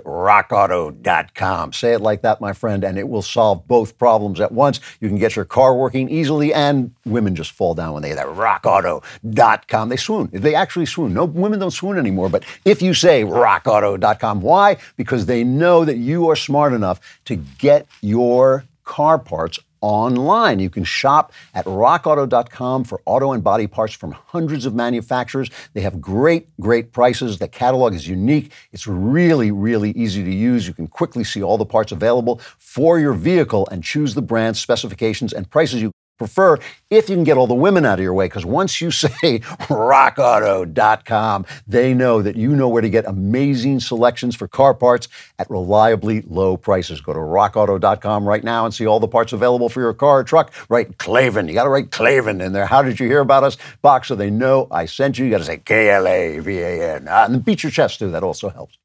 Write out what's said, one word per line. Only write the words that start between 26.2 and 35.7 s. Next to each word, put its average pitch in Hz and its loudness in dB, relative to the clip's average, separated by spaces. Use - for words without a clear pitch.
great 117 0
prices. 120 0
The 98 -6
catalog 127 0
is 78 -10
unique. 104 -2
It's - -14
really, 120 0
really 104 -2
easy 104 -4
to 92 -4
use. 113 0
You 87 -10
can 80 -10
quickly 123 -6
see 101 -8
all 98 0
the 104 -2
parts 110 -2
available 117 0
for 165 0
your 143 0
vehicle 113 0
and 90 -10
choose 147 -4
the 147 -4
brand, 113 -2
specifications, 113 -4
and 98 -10
prices 131 0